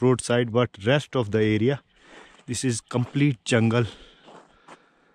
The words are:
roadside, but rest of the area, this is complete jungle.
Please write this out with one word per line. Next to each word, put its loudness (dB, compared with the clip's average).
roadside, 0
but 2
rest 0
of -2
the 0
area, 0
this -8
is -2
complete -2
jungle. 2